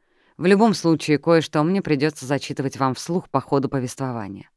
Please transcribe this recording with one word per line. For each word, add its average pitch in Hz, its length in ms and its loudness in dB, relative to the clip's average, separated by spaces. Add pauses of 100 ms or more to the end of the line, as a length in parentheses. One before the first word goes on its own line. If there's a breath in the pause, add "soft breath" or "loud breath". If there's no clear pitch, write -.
(380)
В 143 80 -2
любом 202 280 6
случае, 156 440 2
кое-что 160 460 2
мне 185 180 0
придется 151 440 -2
зачитывать 135 520 -4
вам 135 160 0
вслух - 360 -6
по 139 120 0
ходу 139 280 0
повествования. 120 880 -8